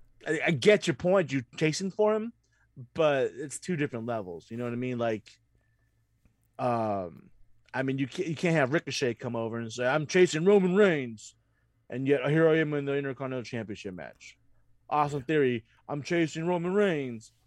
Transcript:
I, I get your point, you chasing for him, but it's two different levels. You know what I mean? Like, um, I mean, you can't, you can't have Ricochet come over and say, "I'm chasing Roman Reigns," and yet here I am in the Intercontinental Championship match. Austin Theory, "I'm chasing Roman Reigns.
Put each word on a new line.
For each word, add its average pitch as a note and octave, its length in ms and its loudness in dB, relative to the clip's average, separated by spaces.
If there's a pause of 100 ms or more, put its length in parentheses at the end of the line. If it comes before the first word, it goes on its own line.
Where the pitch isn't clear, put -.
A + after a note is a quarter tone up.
(260)
I, D#3 200 -2
I E3 60 2
get F#3 340 4
your E3+ 80 0
point, F3 380 2
you C3 100 -2 (140)
chasing E3 340 -2
for G#3+ 240 2
him, A3 180 -4 (640)
but C#3+ 420 2
it's C#3 220 -10
two F3+ 180 -4
different B2+ 300 -4
levels. F#2 440 -8
You A2+ 60 -10
know B2 80 -6
what A#2+ 80 -4
I A#2+ 40 -6
mean? B2 220 -4
Like, A2+ 300 -2 (1300)
um, G#2+ 720 -4 (420)
I C3 100 -2
mean, C3+ 160 -2
you C3+ 80 -2
can't, - 220 -6
you E3 60 -2
can't E3 220 0
have C3 160 2
Ricochet C3+ 420 0
come A#2+ 220 -6
over A2+ 220 -4
and A2+ 140 -8
say, B2 140 -2
"I'm D3 200 0
chasing F3 380 4
Roman F#3 300 6
Reigns," D3 600 2 (520)
and C3 180 -4
yet C#3 220 2
here D#3+ 200 4
I D#3+ 100 6
am D3+ 160 0
in C#3+ 100 -2
the C#3 120 -2
Intercontinental C3 480 -6
Championship G#2 500 -8
match. C#2+ 420 -16 (540)
Austin D3 320 0
Theory, C3 420 2 (240)
"I'm D3 140 -6
chasing E3 440 -2
Roman F3+ 280 -2
Reigns. C#3+ 580 -2 (140)